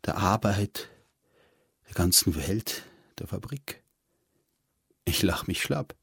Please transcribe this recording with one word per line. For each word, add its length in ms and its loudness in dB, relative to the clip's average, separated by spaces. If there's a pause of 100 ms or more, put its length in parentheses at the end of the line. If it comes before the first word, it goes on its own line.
der 140 -2
Arbeit, 720 2 (960)
der 80 -20
ganzen 420 4
Welt, 480 -4 (340)
der 80 -8
Fabrik. 560 -10 (1200)
Ich 160 2
lach 240 2
mich 160 -2
schlapp. 400 -4